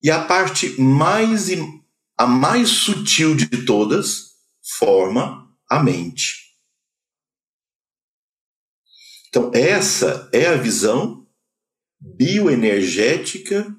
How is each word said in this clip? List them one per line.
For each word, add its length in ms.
E 80
a 120
parte 560
mais 680
im-, 320
a 80
mais 440
sutil 640
de 300
todas 600
forma 720
a 120
mente." 640
Então, 240
essa 800
é 140
a 80
visão 720
bioenergética 1700